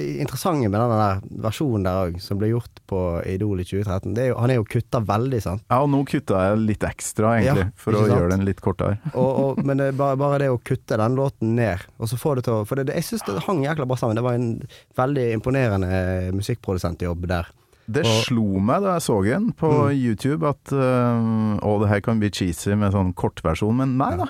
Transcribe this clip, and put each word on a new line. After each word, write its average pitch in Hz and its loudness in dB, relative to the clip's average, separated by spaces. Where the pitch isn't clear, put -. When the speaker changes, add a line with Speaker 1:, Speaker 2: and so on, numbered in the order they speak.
Speaker 1:
interessante 143 0
med 101 2
denne 120 2
der 101 2
versjonen 110 0
der 92 0
også, 87 -6
som 101 -4
ble 107 0
gjort 117 -4
på 95 -2
Idol 95 -2
i 90 -6
tjue 98 -2
tretten, 98 -4
det 123 0
er 131 0
jo, - -2
han 120 2
er 131 2
jo 110 0
kutta - -2
veldig, 113 0
sant? 92 -6
Speaker 2:
Ja, 123 2
og 147 2
nå 139 2
kutta 107 0
jeg 107 2
litt 107 0
ekstra, - 0
egentlig, 113 2
Speaker 1:
Ja, - -8
Speaker 2:
for - -2
å 104 4
Speaker 1:
ikke 107 4
sant? - 4
Speaker 2:
gjøre 87 2
den 98 2
litt - -4
kortere. 98 0
Speaker 1:
Og, 127 2
og, 135 -2
men 139 0
det 139 0
er 135 -4
bare, 139 0
bare 143 2
det 139 2
å 123 2
kutte - -4
den 117 2
låten 127 0
ned, 107 0
og 113 -2
så 123 -4
få 151 0
det 127 -2
til 113 2
å, 104 -2
for 135 -4
det, 135 -2
det, - -2
jeg 165 -4
synes 226 -6
det 190 -4
hang 185 0
jækla 139 -2
bra 123 -2
sammen. 113 0
Det 120 -2
var 123 0
en 117 -2
veldig 127 0
imponerende, 107 0
eh, 92 -2
musikkprodusentjobb 87 -4
der. 87 -4
Speaker 2:
Det 113 0
Speaker 1:
Og 113 4
Speaker 2:
slo 117 0
meg 139 2
da 190 0
jeg 165 -2
så 123 0
den 175 0
på 160 0
Speaker 1:
Mm. 147 4
Speaker 2:
YouTube 131 0
at, - -4
eh, 123 2
å, 104 2
det 107 2
her 104 4
kan 113 0
bli 104 2
cheesy 98 -2
med 104 2
sånn 95 2
kortversjon, - -2
men 131 0
nei 160 0
Speaker 1:
Ja. - -4
Speaker 2:
da, 349 -2